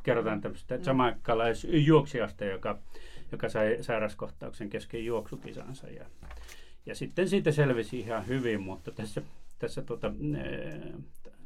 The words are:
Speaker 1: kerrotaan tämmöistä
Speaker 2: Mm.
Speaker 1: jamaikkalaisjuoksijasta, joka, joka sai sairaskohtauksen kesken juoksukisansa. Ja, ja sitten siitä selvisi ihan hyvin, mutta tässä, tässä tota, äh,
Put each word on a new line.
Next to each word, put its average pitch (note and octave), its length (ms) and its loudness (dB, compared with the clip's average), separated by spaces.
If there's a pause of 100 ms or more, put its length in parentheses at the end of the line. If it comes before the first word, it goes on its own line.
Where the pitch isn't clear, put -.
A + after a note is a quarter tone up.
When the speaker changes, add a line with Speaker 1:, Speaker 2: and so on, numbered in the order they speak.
Speaker 1:
kerrotaan A2 380 2
tämmöistä - 360 -4
Speaker 2:
Mm. - 80 -6
Speaker 1:
jamaikkalaisjuoksijasta, B2 1600 4
joka, G2+ 340 -2 (520)
joka - 180 -2
sai A2 320 4
sairaskohtauksen G#2+ 880 -4
kesken A2+ 360 -6
juoksukisansa. A#2 840 -6
Ja, - 180 -12 (800)
ja A2 100 -8
sitten E3+ 340 0
siitä E3+ 220 4
selvisi B2+ 480 4
ihan G#2+ 280 -2
hyvin, A#2+ 340 2
mutta F#2+ 300 -8
tässä, G#2+ 300 -6 (380)
tässä B2+ 220 -4
tota, A2+ 260 -4
äh, C3+ 960 -6 (440)